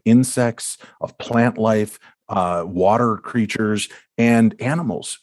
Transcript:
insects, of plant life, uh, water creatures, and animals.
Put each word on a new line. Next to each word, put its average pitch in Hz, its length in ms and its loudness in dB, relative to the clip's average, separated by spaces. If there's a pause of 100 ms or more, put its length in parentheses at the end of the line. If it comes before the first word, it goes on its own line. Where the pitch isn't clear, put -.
insects, 120 720 2 (240)
of - 160 -8
plant 117 400 0
life, 110 400 0 (300)
uh, 87 400 -2
water 101 500 2
creatures, 107 720 -4 (280)
and 117 440 4
animals. 135 600 -6